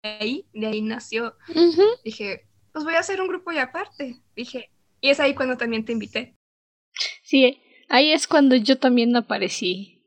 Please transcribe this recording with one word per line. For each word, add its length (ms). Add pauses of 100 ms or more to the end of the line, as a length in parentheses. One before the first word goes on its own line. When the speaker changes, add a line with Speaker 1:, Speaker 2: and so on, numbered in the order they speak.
Speaker 1:
ahí, 500
de 140
ahí 140
nació. 540 (140)
Speaker 2:
Ujú. 340 (200)
Speaker 1:
Dije, 440 (260)
"Pues 120
voy 100
a 40
hacer 220
un 60
grupo 240
y 80
aparte", 580 (180)
dije, 360 (300)
y 80
es 100
ahí 160
cuando 220
también 280
te 80
invité. 420 (880)
Speaker 2:
Sí, 380 (280)
ahí 220
es 160
cuando 280
yo 220
también 380
aparecí. 800 (120)